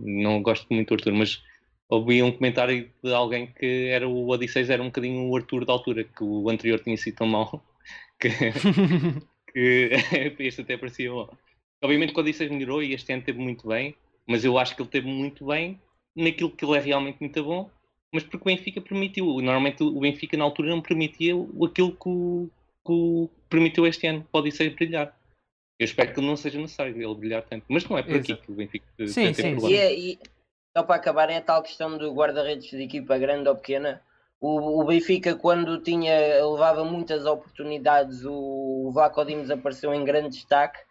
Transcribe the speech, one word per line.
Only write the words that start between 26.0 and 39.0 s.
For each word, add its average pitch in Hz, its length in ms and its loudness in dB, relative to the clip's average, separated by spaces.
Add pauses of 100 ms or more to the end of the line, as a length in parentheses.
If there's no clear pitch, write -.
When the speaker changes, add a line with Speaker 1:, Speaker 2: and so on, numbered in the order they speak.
Speaker 1:
que 135 80 -4
não 143 160 0
seja 147 220 -6
necessário 143 420 -8
ele 110 140 -6
brilhar 110 280 -6
tanto, 113 240 -12
mas 165 200 2
não 196 100 -2
é 127 60 -2
por 160 120 -2
aqui 139 160 0
Speaker 2:
Exato. - 140 -8
Speaker 1:
que 107 60 -16
o 101 40 -12
Benfica 101 300 -10 (220)
Speaker 2:
Sim, 208 180 0
Speaker 1:
tem 160 80 2
Speaker 2:
sim, - 80 -4 (140)
Speaker 1:
problema. 127 120 0
Speaker 2:
sim. 185 60 6
Speaker 3:
E 202 40 6
é, 196 160 4
e 180 260 -8 (580)
só 170 60 2
para 170 120 4
acabar, 156 340 2
é 165 80 -2
a 160 40 -4
tal 160 200 2
questão 160 360 -8
do 151 160 -6
guarda-redes 143 560 0
de 135 120 -10
equipa 135 360 -2
grande 139 320 2
ou 135 60 4
pequena. 139 460 -4 (380)
O, 151 420 0
o 147 40 2
Benfica, 170 500 2
quando 170 460 0
tinha, 165 320 0 (320)
levava 156 400 2
muitas 165 400 -4
oportunidades, 147 960 0
o, 135 640 -4
o 131 60 -4
Vlaco 151 320 4